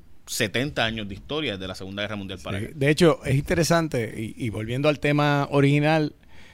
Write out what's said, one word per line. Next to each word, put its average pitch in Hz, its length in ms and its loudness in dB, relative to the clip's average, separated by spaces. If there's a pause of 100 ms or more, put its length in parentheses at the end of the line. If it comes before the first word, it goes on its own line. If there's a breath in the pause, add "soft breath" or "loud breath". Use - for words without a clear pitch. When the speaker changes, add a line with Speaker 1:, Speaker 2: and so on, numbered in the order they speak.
(260)
Speaker 1:
setenta 123 580 -2
años 113 240 -4
de 98 80 -10
historia 139 380 -6
desde 92 160 -8
la 92 60 -10
Segunda 98 260 -8
Guerra 104 160 -6
Mundial 95 260 -10
para 95 160 -6
Speaker 2:
Sí, 110 60 -6
Speaker 1:
acá. - 100 -12
Speaker 2:
de 139 140 2
hecho, 156 340 4
es 135 120 0
interesante, 156 840 0
y, 110 280 -6
y 110 40 -2
volviendo 113 400 0
al 147 100 2
tema 147 500 2
original 147 640 4 (400 soft breath)